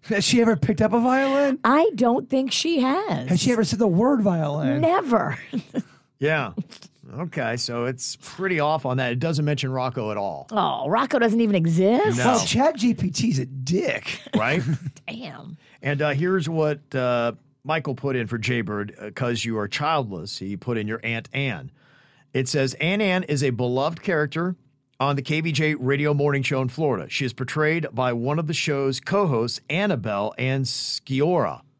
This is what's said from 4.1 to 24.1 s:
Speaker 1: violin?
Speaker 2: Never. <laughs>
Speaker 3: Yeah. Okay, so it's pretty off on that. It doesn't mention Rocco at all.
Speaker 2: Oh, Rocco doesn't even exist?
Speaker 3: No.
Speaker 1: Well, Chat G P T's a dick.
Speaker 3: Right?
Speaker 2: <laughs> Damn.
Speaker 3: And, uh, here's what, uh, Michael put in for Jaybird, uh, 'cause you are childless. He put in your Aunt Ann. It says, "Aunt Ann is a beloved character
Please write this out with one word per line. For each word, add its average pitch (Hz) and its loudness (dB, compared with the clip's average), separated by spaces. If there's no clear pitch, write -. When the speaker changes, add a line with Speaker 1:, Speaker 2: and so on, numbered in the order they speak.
Speaker 1:
violin? 170 0
Speaker 2:
Never. 320 2
<laughs> - -6
Speaker 3:
Yeah. 143 0
Okay, 127 -4
so 120 -4
it's 127 -6
pretty 180 -4
off 151 0
on 127 0
that. 127 0
It 123 -2
doesn't 151 0
mention 139 0
Rocco 127 -4
at 101 -4
all. 87 -6
Speaker 2:
Oh, 143 0
Rocco 247 0
doesn't 233 4
even 208 4
exist? 196 4
Speaker 3:
No. - 2
Speaker 1:
Well, 254 4
Chat 277 2
G 226 2
P - -2
T's - 2
a 127 0
dick. 135 -4
Speaker 3:
Right? 139 2
Speaker 2:
<laughs> - -10
Damn. 226 -14
Speaker 3:
And, 139 -2
uh, 147 2
here's 170 0
what, 151 0
uh, 123 2
Michael 143 -2
put 135 -4
in 117 -2
for 117 -4
Jaybird, 104 -4
uh, 107 -12
'cause 120 -2
you 113 -4
are 104 -2
childless. 113 -4
He 98 -8
put 117 -4
in 107 -2
your 110 -6
Aunt 117 -4
Ann. 120 -4
It 127 0
says, 135 0
"Aunt 185 0
Ann 185 2
is 147 -2
a 135 2
beloved 127 -2
character 165 -2